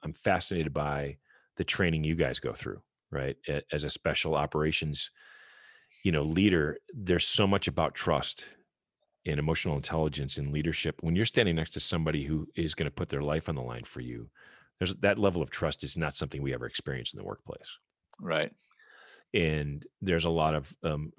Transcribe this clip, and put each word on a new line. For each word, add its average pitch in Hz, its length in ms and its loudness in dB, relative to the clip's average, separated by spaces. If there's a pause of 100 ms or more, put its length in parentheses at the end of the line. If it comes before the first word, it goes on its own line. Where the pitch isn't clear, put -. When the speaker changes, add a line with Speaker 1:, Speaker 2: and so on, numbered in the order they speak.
Speaker 1:
I'm 78 100 -6
fascinated 85 600 0
by 71 440 -2 (400)
the 95 60 0
training 82 400 2
you 78 120 2
guys 69 240 0
go 60 140 -4
through, - 280 -10 (300)
right? 67 240 -4 (120)
A-, 71 160 -2 (100)
as 73 100 0
a 71 60 -2
special 78 460 0
operations, 76 760 0 (920)
you 95 80 4
know, 73 120 4
leader, 80 540 4 (160)
there's 90 340 2
so 104 200 4
much 98 200 4
about 78 280 0
trust - 500 0 (800)
and 76 120 0
emotional 78 380 0
intelligence 73 640 -2
and 71 120 -4
leadership. 78 520 -2
When 85 120 2
you're 104 120 4
standing 98 280 4
next 80 160 -2
to - 80 -4
somebody 78 440 0
who 76 320 -2
is 78 180 -2
gonna 73 160 -2
put 85 200 -6
their 69 120 -2
life 78 280 -2
on 78 60 -2
the 65 60 -6
line 60 220 -8
for - 180 -12
you, 58 280 -10 (500)
there's, 90 160 0
that 101 240 4
level 90 240 4
of - 80 -6
trust - 320 -2
is 78 120 -2
not 78 200 -2
something 69 260 -4
we 67 140 -2
ever 60 100 -6
experience 62 480 -6
in - 60 -12
the - 40 -12
workplace. - 540 -12 (420)
Speaker 2:
Right. 80 320 -2 (840)
Speaker 1:
And 76 500 0 (160)
there's 85 240 2
a 85 60 2
lot 78 240 4
of, 71 280 -4
um, 76 360 -2